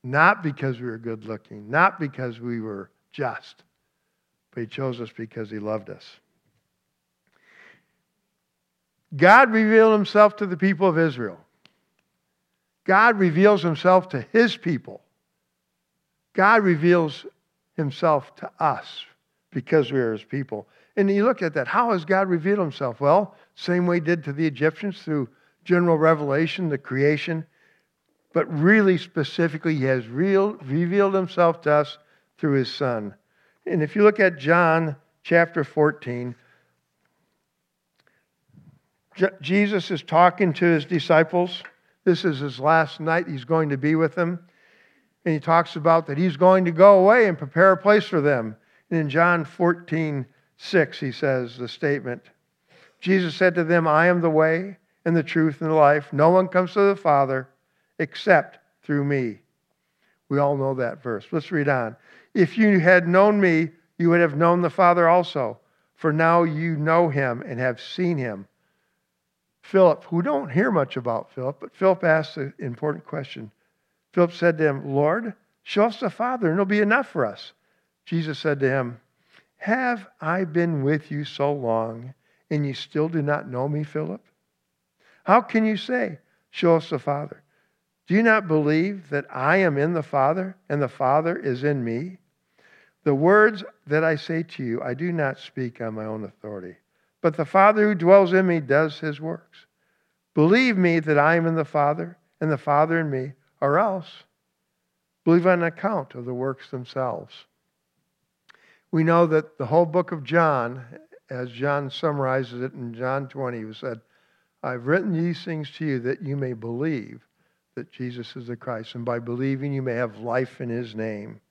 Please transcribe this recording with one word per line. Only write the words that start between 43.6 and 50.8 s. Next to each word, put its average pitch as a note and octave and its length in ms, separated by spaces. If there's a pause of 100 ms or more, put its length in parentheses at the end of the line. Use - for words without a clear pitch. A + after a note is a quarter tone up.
to C#3 80
be D3+ 200
with D#3+ 180
them. F3 340 (800)
And D#3+ 80
he D3+ 40
talks E3 380
about E3 300
that C#3 100
he's E3 220
going F#3 260
to F3 80
go F#3+ 280
away G#3+ 280
and E3 80
prepare E3+ 360
a F#3 40
place G#3 320
for D#3+ 140
them. A#2 340 (340)
And E3 80
in D3+ 120
John E3+ 340
fourteen D#3+ 800 (320)
six, - 420